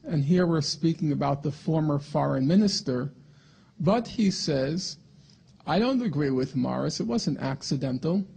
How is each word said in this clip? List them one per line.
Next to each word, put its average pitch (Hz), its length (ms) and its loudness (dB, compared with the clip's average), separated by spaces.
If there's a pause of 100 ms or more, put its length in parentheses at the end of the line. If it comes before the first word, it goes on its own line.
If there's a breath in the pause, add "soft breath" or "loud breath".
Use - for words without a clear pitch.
and 160 180 0
here 180 220 4
we're 165 160 2
speaking 160 500 0
about 143 300 0
the 147 100 -2
former 156 460 0
foreign 139 500 0
minister, 147 640 2 (680 loud breath)
but 214 280 2
he 202 240 2
says, 151 680 -2 (680 soft breath)
"I 165 140 2
don't 247 220 2
agree 147 280 0
with 135 260 -2
Morris. 127 440 -2
It 208 80 -2
wasn't 220 320 -2
accidental." 139 840 -2 (140)